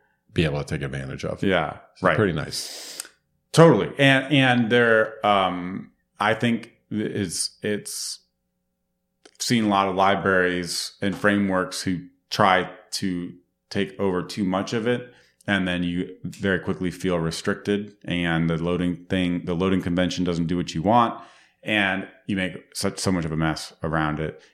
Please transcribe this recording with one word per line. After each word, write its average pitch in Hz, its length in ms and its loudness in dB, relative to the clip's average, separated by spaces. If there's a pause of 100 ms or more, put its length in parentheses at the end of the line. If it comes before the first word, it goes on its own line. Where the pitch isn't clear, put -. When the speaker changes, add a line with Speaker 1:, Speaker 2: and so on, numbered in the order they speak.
(340)
Speaker 1:
be 85 100 2
able 71 140 -2
to 71 60 -6
take 71 200 -6
advantage 67 400 -10
of. 73 160 -8
Speaker 2:
Yeah, 87 340 0 (240)
Speaker 1:
So 92 100 2
Speaker 2:
right. 78 80 4
Speaker 1:
pretty 101 160 2
nice. - 680 -8 (520)
Speaker 2:
Totally. 131 440 6
And, 139 280 4 (100)
and 123 360 4
there, 117 540 4
um, 92 680 0 (260)
I 107 160 2
think 117 380 -2 (180)
it's, 104 720 -4
it's - 560 -6 (1200)
seen 117 280 2
a - 20 2
lot 98 180 4
of 95 80 -2
libraries 92 1040 2
and 98 160 -2
frameworks 98 640 0
who 90 180 -2 (280)
try 92 400 4 (220)
to 90 420 -6 (360)
take 98 320 -4
over 90 240 0
too - 180 -6
much 95 300 -2
of 117 160 -2
it. 123 260 -4 (320)
And 98 220 0
then 90 160 -2
you 87 240 -2 (160)
very 92 340 -2
quickly 90 320 -4
feel 87 280 -2
restricted, 101 760 -4 (100)
and 85 460 0
the 82 120 0
loading 87 460 -2
thing, 90 360 0
the 87 100 -4
loading 95 260 2
convention 87 420 0
doesn't 85 240 0
do 87 100 -2
what 85 180 -4
you 80 80 -4
want, 117 380 2 (440)
and 98 420 0 (200)
you 101 100 -2
make 92 200 -2 (160)
such, - 280 -4
so 98 100 0
much 90 140 0
of 78 80 -4
a 78 40 -2
mess 80 360 -2 (100)
around 78 380 -2
it. 78 200 -6 (140)